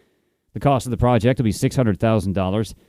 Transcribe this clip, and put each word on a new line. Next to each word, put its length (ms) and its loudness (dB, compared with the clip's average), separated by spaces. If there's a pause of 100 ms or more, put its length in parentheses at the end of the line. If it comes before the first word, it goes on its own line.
(540)
The 80 -12
cost 240 0
of 60 -8
the 60 -2
project 420 2
will 40 0
be 80 2
six 240 -2
hundred 240 0
thousand 360 0
dollars. 380 -2 (160)